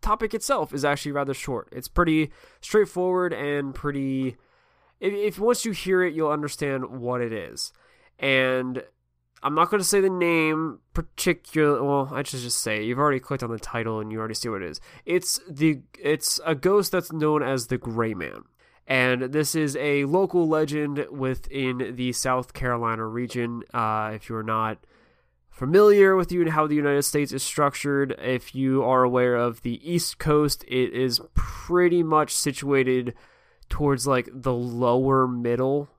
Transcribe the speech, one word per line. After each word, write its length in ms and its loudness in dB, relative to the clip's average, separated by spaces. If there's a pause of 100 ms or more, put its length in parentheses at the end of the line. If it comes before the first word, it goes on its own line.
topic 320 -2
itself 400 -2
is 120 -4
actually 280 0
rather 220 -2
short. 380 -8
It's 160 -12
pretty 420 2 (300)
straightforward 760 2
and 400 -4
pretty, 600 -4 (640)
if, 140 -2
if 260 -2
once 260 2
you 80 -2
hear 300 2
it, 120 0
you'll 160 0
understand 560 -4 (140)
what 200 -2
it 120 -4
is. 400 -8 (460)
And 640 0 (600)
I'm 120 -2
not 160 4
gonna 140 2
say 160 4
the 100 4
name 680 0 (120)
particular, 920 0
well, 300 0
I 100 -6
should 180 -8
just 200 -4
say, 220 -2
you've 160 -2
already 220 2
clicked 220 -6
on 80 -6
the 80 -8
title 420 -6
and 100 -8
you 80 -8
already 160 -6
see 140 -6
what 140 -6
it 60 -8
is. 120 -12 (240)
It's 440 -2
the, 340 0 (200)
it's 420 0
a 100 0
ghost 380 2
that's 200 -2
known 300 2
as 240 -2
the 120 -4
Gray 360 -4
Man. 280 -10 (460)
And 440 0
this 220 0
is 220 -2
a 280 0
local 440 2
legend 640 0
within 840 -4
the 160 -2
South 420 -4
Carolina 520 -2
region. 560 -6 (120)
Uh, 400 -2
if 140 -14
you're 140 -6
not 360 -2 (720)
familiar 680 6
with 120 0
the, 220 0
how 160 2
the 100 0
United 260 2
States 300 -2
is 100 -6
structured, 760 0
if 360 -4
you 280 2
are 200 4
aware 340 4
of 260 -2
the 260 -6
East 300 -2
Coast, 460 2
it 280 0
is 280 0 (140)
pretty 680 2
much 300 2
situated 840 0 (540)
towards, 380 0
like, 260 0
the 220 -2
lower 760 2
middle 600 0 (100)